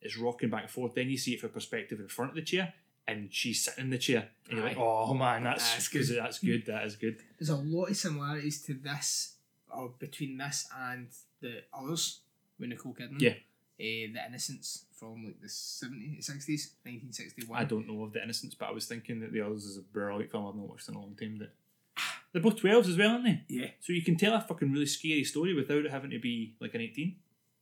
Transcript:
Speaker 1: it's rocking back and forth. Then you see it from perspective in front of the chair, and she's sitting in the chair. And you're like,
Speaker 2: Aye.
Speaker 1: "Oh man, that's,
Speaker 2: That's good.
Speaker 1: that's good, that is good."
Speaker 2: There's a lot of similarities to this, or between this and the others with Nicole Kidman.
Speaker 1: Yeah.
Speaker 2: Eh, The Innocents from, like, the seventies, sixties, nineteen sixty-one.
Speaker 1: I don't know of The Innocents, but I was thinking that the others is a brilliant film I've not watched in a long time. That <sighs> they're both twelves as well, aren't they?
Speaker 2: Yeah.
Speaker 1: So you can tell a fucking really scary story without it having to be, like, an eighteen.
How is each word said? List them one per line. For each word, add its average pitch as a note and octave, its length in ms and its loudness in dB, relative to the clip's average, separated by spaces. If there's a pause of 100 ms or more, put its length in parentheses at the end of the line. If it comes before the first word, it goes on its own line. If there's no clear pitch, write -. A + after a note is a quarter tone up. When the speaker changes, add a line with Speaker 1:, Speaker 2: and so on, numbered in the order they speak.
Speaker 1:
it's G#2+ 160 -8
rocking A#2+ 320 0
back G#2+ 140 0
and - 80 -10
forth. B2 240 -2
Then B2+ 140 0
you C3+ 80 0
see B2 160 0
it A2+ 80 -4
from A2+ 100 -4
perspective A2 480 -6
in G2 80 -10
front C3 240 -4
of - 40 -8
the D#3+ 60 -6
chair, F3 320 0 (340)
and G#2+ 260 -4
she's - 300 0
sitting B2+ 220 -2
in C3 60 0
the B2+ 80 2
chair. A2+ 300 4 (200)
And A2+ 80 -2
you're A2 100 0
like, - 100 -2
Speaker 2:
Aye. B2+ 40 2
Speaker 1:
"Oh A2+ 320 4
man, B2 300 4
that's, A#2+ 300 2
Speaker 2:
That's A#2 140 0
good. C3+ 200 2 (100)
Speaker 1:
that's A2+ 220 -4
good, A#2 260 4
that G#2+ 200 -4
is G#2 100 -6
good." A2 260 -4 (180)
Speaker 2:
There's D#3 100 0
a D#3 60 4
lot D#3+ 300 0
of G3 100 0
similarities D3 680 -2
to D3+ 100 -4
this, C#3 640 -4 (340)
or B2+ 200 -6 (100)
between C#3+ 380 -6
this C#3+ 380 -4
and B2 320 -8 (340)
the B2 300 -10
others D3+ 500 -4 (380)
with A#2+ 100 -6
Nicole B2 260 -10
Kidman. C3+ 260 -2
Speaker 1:
Yeah. A#2 140 6 (440)
Speaker 2:
Eh, A2 320 -4
The A2+ 140 -6
Innocents - 680 -8
from, A2+ 320 -12
like, F#2+ 160 -12
the G2+ 80 -14
seventies, C3 760 -8
sixties, D3 480 -4 (100)
nineteen A#2+ 300 -12
sixty-one. A#2+ 460 -6
Speaker 1:
I - 60 4
don't A3 220 0
know G#2+ 140 -4
of G#2+ 120 -6
The A3+ 100 -2
Innocents, - 320 -6
but G2+ 140 -6
I - 20 -2
was A2 160 -4
thinking A#2 320 -6
that A2 120 -6
the A2 100 0
others G#2 240 -2
is G2+ 120 -10
a F#2+ 60 -12
brilliant G2+ 480 -2
film G#2 160 -2
I've G2+ 80 -6
not G2+ 140 -6
watched - 200 -14
in A2 60 -6
a G#2 40 -6
long G2+ 160 -12
time. G#2+ 220 -6
That G#2+ 140 -10 (440)
<sighs> - 360 -6
they're F3 100 2
both A3 160 8
twelves G3+ 320 10
as E3+ 80 4
well, G#3 140 8
aren't A#3+ 140 4
they? G3+ 220 6
Speaker 2:
Yeah. B2+ 220 -2 (100)
Speaker 1:
So - 140 -2
you E3+ 80 4
can E3+ 160 6
tell G3+ 160 6
a A3+ 80 4
fucking D3+ 300 0
really C#3+ 160 4
scary D3+ 360 2
story E3+ 300 2
without D3 320 2
it D3 60 -2
having C3+ 200 -6
to A#2+ 80 -4
be, A#2 400 -2
like, A2 140 -8
an A2+ 80 -2
eighteen. D#3 360 -4 (440)